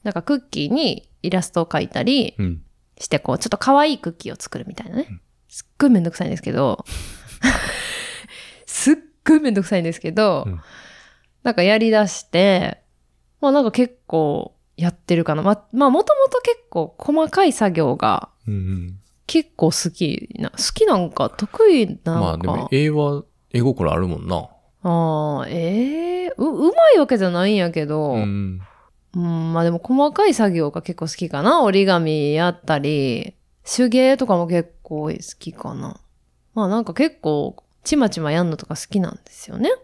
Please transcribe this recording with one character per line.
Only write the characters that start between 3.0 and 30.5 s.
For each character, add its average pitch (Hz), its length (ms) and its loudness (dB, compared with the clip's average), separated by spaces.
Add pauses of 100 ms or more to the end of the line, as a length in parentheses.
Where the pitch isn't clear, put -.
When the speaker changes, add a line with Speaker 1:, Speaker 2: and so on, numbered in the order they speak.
Speaker 1:
て、 147 120 -2
こ - 140 -4
う、 131 60 -2
ち - 60 -6
ょ - 20 -6
っ - 20 -6
と 202 80 -2
可 269 200 2
愛 302 160 4
い - 60 -4
ク 170 120 -8
ッ - 20 -18
キ - 180 -14
ー - 20 -12
を - 60 -16
作 - 180 -12
る - 100 -10
み 190 80 -16
た 226 100 -14
い - 40 -16
な 220 80 -6
ね。 294 120 -6
Speaker 2:
う - 40 -14
ん。 - 80 -16 (260)
Speaker 1:
す - 200 -20
っ - 100 -20
ご 294 100 4
い - 20 6
め 214 100 6
ん 170 40 0
ど 170 80 -4
く - 40 -18
さ 180 100 -4
い - 20 -6
ん - 40 -4
で 160 60 -4
す - 60 -12
け - 80 -6
ど。 127 320 0 (580)
<laughs> 247 60 0 (1160)
す - 280 0
っ - 20 6 (320)
ご 311 80 8
い 311 40 4
め 277 120 0
ん - 20 0
ど 196 80 2
く 175 60 -6
さ 196 100 0
い 175 40 0
ん - 20 -4
で 165 100 -2
す - 60 -12
け 165 120 -8
ど、 185 360 2
Speaker 2:
う - 20 -4
ん。 87 120 -8 (800)
Speaker 1:
な 240 80 0
ん - 20 -4
か 175 100 2
や 208 140 4
り 220 140 2
だ 214 160 4
し - 160 -10
て、 185 580 2 (580)
ま 285 100 2
あ - 20 4
な 285 100 4
ん - 20 2
か 220 80 0
結 247 260 0 (100)
構 160 480 -2 (200)
や 175 140 0
っ - 40 -4
て - 220 -2
る 165 80 2
か 151 120 0
な。 156 60 -2
ま、 208 300 0
ま 269 160 4
あ - 20 6
も 339 140 4
と 605 120 2
も 539 140 4
と 494 120 -2
結 480 160 0 (120)
構 - 280 -4
細 302 320 0
か 381 160 4
い 277 80 4
作 202 180 0
業 147 240 0
が - 340 -2 (180)
Speaker 2:
う 107 40 -4
ん - 20 -2
う 101 40 -2
ん。 92 420 -6 (260)
Speaker 1:
結 - 320 -2
構 160 100 2
好 - 280 -2
き - 340 -4 (100)
な、 - 120 -6
好 - 60 -16 (160)
き 440 120 4
な 339 100 4
ん 180 160 -2
か - 180 -2
得 427 420 2
意 240 160 4
な - 60 -8
ん - 100 -10
か。 165 160 -2
Speaker 2:
ま 92 120 0
あ 82 60 -4
で 87 100 -4
も 117 240 -4
絵 147 180 2
は 147 340 0 (280)
絵 120 100 0
心 120 300 2
あ 80 60 2
る 92 100 0
も 80 100 -4
ん - 100 -10
な。 85 220 -4 (340)
Speaker 1:
あ 156 640 -2
ー、 - 40 -14
え 285 800 -4
ー、 539 80 -10
う-、 262 80 0 (240)
う 466 40 0
ま 640 220 6
い 359 40 6
わ 285 80 4
け 247 100 2
じ 190 80 2
ゃ 180 40 0
な 175 160 0
い 208 80 2
ん - 20 2
や 175 160 0
け 156 140 -4
ど。 151 280 -2
Speaker 2:
う 117 60 0
ん。 98 420 -4 (540)
Speaker 1:
う 180 40 -2
ん、 165 340 -2
ま 170 80 0
あ - 20 2
で 170 80 2
も 170 120 -4
細 285 280 2
か 403 160 2
い 311 60 4
作 208 200 2